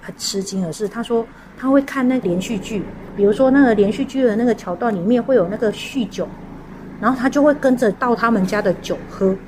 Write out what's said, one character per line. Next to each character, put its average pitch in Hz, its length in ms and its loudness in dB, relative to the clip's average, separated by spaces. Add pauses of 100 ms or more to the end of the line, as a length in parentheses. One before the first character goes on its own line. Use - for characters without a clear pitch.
很 - 160 -14
吃 - 240 -6
惊 190 200 -4
的 170 100 -4
是， 208 160 -6
他 226 160 -6
说 226 220 -2 (320)
他 254 100 -6
会 269 140 6
看 269 260 -2
那 254 120 2
个 196 100 -2
连 180 120 -2
续 226 180 -4
剧， 190 240 -6 (340)
比 202 60 2
如 202 100 6
说 262 180 4
那 277 140 8
个 226 100 6
连 202 160 4
续 262 140 -2
剧 262 180 -2
的 220 120 4
那 233 100 2
个 233 100 2
桥 - 200 -8
段 226 200 -2
里 180 40 -2
面 226 220 2
会 254 140 2
有 180 140 4
那 208 80 -4
个 214 140 0
酗 233 380 -6
酒， - 180 -6 (720)
然 240 120 0
后 262 60 0
他 247 120 0
就 285 140 2
会 294 100 6
跟 262 240 2
着 233 140 2
倒 233 240 0
他 233 160 2
们 202 140 2
家 208 140 -2
的 202 220 2
酒 - 160 -6 (100)
喝， 190 280 0 (120)